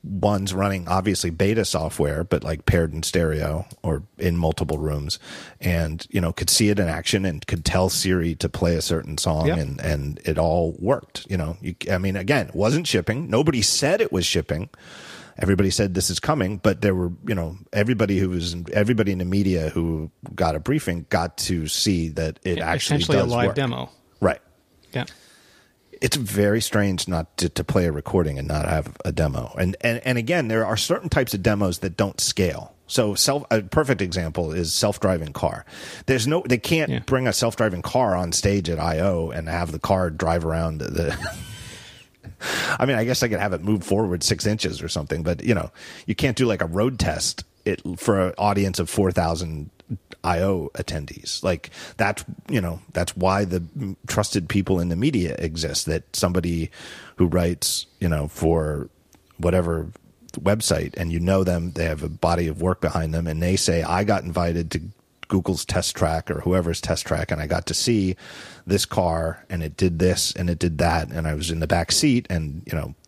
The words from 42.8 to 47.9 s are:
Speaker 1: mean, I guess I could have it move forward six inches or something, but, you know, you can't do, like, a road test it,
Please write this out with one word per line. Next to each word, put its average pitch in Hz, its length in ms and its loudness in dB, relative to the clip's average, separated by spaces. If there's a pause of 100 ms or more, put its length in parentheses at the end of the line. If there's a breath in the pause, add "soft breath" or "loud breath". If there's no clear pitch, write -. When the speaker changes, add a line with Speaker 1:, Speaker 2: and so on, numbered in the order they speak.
Speaker 1:
mean, 135 100 2
I 110 80 2
guess 123 180 2
I 123 60 2
could 98 120 0
have 101 120 0
it 80 100 -4
move 101 220 2
forward 95 380 0
six 95 240 0
inches 90 360 -2
or 80 60 -8
something, 76 340 -4
but, 85 220 -2
you 117 100 4
know, - 160 -2 (360 loud breath)
you 104 80 -2
can't 131 220 0
do, 131 100 2
like, 104 160 2
a 85 40 0
road 107 320 0
test - 460 -2 (200)
it, 98 180 -2 (160)